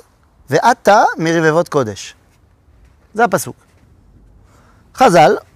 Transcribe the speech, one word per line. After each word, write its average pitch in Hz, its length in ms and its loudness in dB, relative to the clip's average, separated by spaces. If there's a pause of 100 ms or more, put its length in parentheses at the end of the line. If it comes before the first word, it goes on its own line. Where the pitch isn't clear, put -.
(500)
ועתה 220 540 2 (140)
מרבבות 165 520 -2
קודש". 110 460 -6 (960)
זה 214 100 -2
הפסוק. 175 320 -4 (1400)
חז"ל 175 420 2 (180)